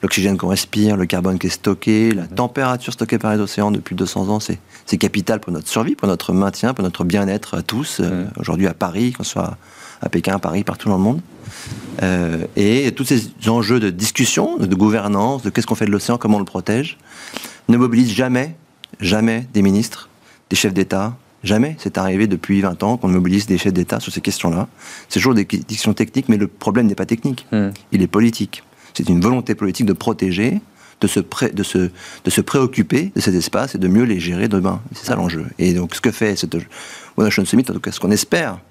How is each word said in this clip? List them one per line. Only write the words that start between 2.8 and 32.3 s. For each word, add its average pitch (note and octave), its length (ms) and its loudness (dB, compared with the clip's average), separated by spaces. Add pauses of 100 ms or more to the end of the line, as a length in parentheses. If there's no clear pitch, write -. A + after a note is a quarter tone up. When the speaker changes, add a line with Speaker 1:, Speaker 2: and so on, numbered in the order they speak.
Speaker 1:
stockée A2+ 240 -2
par A2 160 0
les G#2+ 60 2
océans G#2 320 0
depuis G2 240 -4
deux F2+ 100 0
cents F#2 240 -4
ans, G#2+ 100 0
c'est, F2+ 200 -6 (260)
c'est G2 120 0
capital G#2 420 0
pour F#2+ 120 -8
notre D#2+ 160 -6
survie, B2+ 280 0
pour - 120 -2
notre F#2 240 -2
maintien, G2 440 0
pour G#2 80 -4
notre F2+ 220 -2
bien-être G2 520 -2
à F2+ 60 -4
tous. - 360 -6
Euh, F2+ 260 -2
Speaker 2:
Mhm. G#2 120 -8
Speaker 1:
aujourd'hui E2+ 300 0
à E2 80 -2
Paris, G2+ 380 -2
qu'on B2 100 -10
soit F2+ 340 -6 (460)
à - 60 -2
Pékin, F2 260 -2
à G2 40 -2
Paris, F2 240 -2
partout - 260 -6
dans G2 80 4
le F#2 40 2
monde. B2 200 2 (840)
Euh, F2 340 0 (180)
et A2+ 360 2
tous - 140 -4
ces A#2+ 260 2 (160)
enjeux A#2 320 4
de G#2+ 100 2
discussion, A#2 720 0
de F#2+ 160 2
gouvernance, G#2+ 680 2
de G#2 80 -2
qu'est-ce A2+ 160 0
qu'on - 80 0
fait G#2+ 140 0
de G2+ 40 2
l'océan, A#2 280 0
comment G#2+ 180 2
on - 20 0
le G2 60 -4
protège, G#2+ 540 -4 (680)
ne A#2+ 100 6
mobilisent A#2+ 360 4
jamais, B2+ 420 0 (440)
jamais A2+ 560 2
des G2+ 80 4
ministres, G2 440 2 (440)
des F#2+ 40 0
chefs G2 200 0
d'État. G2 380 0 (300)
Jamais. A2+ 340 2
C'est - 220 -4
arrivé F#2+ 260 2
depuis G2 340 0
vingt F#2+ 220 0
ans A2 160 2
qu'on G#2+ 100 -2
mobilise F#2 380 2
des F2+ 140 2
chefs G2+ 120 0
d'État F2+ 280 0
sur - 120 -10
ces - 80 -6
questions-là. F2+ 480 -2 (420)
C'est G2+ 100 0
toujours B2 160 4
des G#2 100 4
questions G#2+ 480 -2
techniques, - 340 -2
mais A2 100 4
le G2+ 100 0
problème A2+ 400 0
n'est G2+ 80 2
pas F#2+ 100 -4
technique. A#2+ 460 -2
Speaker 2:
Hmm. G#2 180 0 (220)
Speaker 1:
Il G2 100 4
est F2+ 60 4
politique. A2 560 0 (320)
C'est D#2+ 140 -4
une F2 120 6
volonté A#2+ 320 2
politique G2+ 320 -2
de G2 80 4
protéger, G2+ 680 0 (420)
de - 40 2
se G2+ 140 2
pré-, - 320 -2
de G2+ 100 -4
se, - 160 -2
de - 540 -4